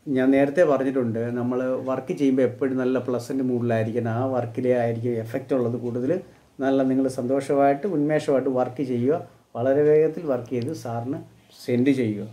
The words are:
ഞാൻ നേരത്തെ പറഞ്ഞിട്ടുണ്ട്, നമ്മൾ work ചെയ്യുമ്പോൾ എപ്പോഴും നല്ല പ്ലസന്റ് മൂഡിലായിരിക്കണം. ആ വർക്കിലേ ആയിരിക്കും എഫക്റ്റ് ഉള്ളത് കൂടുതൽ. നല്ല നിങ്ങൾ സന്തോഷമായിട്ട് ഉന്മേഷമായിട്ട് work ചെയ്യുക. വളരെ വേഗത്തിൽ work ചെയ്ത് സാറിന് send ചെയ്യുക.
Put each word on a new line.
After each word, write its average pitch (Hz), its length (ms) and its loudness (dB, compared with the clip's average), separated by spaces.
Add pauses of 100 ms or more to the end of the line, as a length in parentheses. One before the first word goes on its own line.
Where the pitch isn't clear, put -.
ഞാൻ 131 300 2
നേരത്തെ 139 340 4
പറഞ്ഞിട്ടുണ്ട്, 131 500 0 (200)
നമ്മൾ 123 200 -2 (300)
work 127 300 -4
ചെയ്യുമ്പോൾ 131 300 4
എപ്പോഴും 131 320 -2
നല്ല 127 260 0
പ്ലസന്റ് 131 420 -4
മൂഡിലായിരിക്കണം. 113 600 0 (100)
ആ - 20 0 (120)
വർക്കിലേ 123 380 0 (100)
ആയിരിക്കും 117 400 -2
എഫക്റ്റ് 139 340 -6
ഉള്ളത് 120 280 0
കൂടുതൽ. 123 260 -2 (520)
നല്ല 135 180 2 (100)
നിങ്ങൾ 135 140 2 (140)
സന്തോഷമായിട്ട് 139 760 0
ഉന്മേഷമായിട്ട് 147 640 0
work 123 320 -2
ചെയ്യുക. 127 300 0 (340)
വളരെ 135 360 2
വേഗത്തിൽ 156 420 4
work 120 220 -4
ചെയ്ത് 127 180 -2 (100)
സാറിന് 120 380 -6 (420)
send 127 380 2
ചെയ്യുക. 104 320 -2